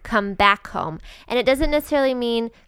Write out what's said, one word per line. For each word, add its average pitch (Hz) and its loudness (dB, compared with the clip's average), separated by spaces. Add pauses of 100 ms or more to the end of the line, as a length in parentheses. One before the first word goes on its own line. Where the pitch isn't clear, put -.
come 202 -2
back 202 2
home. - -6 (300)
And 240 -2
it 240 -2
doesn't 277 2
necessarily 294 0
mean 233 -2 (180)